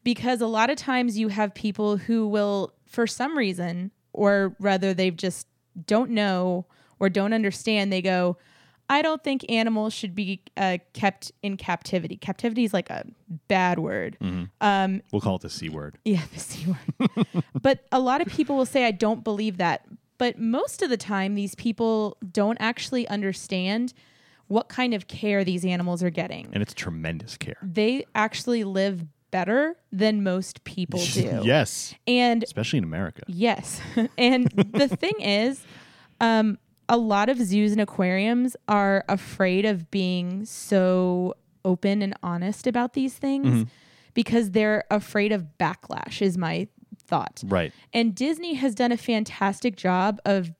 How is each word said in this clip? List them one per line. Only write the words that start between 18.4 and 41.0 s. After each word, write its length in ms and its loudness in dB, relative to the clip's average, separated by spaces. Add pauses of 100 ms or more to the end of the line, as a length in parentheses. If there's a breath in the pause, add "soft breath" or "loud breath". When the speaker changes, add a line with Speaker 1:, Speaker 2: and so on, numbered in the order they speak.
Speaker 1:
will 100 2
say, 200 2
"I 40 2
don't 320 0
believe 360 -2
that." 260 0 (320)
But 220 -2
most 420 -2
of 100 0
the 60 0
time, 380 -2
these 220 -4
people 600 0 (140)
don't 300 2
actually 480 -2
understand 840 -2 (540 soft breath)
what 220 0
kind 260 -2
of 140 -6
care 340 0
these 220 -2
animals 400 0
are 60 2
getting. 420 -8
Speaker 2:
And 100 0
it's 100 -4
tremendous 640 -6
care. 240 -10
Speaker 1:
They 440 0 (100)
actually 480 0
live 420 -2 (280)
better 440 0 (140)
than 320 2
most 400 -4
people 440 -6
Speaker 2:
<laughs> 60 -2
Speaker 1:
do. 300 0
Speaker 2:
Yes. 520 2 (120)
Speaker 1:
And 380 4
Speaker 2:
especially 340 -2
in 60 2
America. 420 -4
Speaker 1:
Yes. 540 -2 (160)
<laughs> 200 0
And 360 4
the 340 2
thing 340 0
is, 440 0 (560 loud breath)
um, 380 4 (300)
a 80 4
lot 320 2
of 140 2
zoos 300 4
and 80 2
aquariums 720 2 (140)
are 400 4
afraid 560 0
of 260 0
being 540 -2
so 880 2 (300)